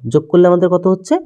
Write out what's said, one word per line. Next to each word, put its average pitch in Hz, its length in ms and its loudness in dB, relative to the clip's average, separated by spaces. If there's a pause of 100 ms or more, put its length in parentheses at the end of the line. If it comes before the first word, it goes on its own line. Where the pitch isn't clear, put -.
যোগ 151 200 -2
করলে 180 180 2
আমাদের 180 220 2
কত 180 180 -2
হচ্ছে? 185 400 -2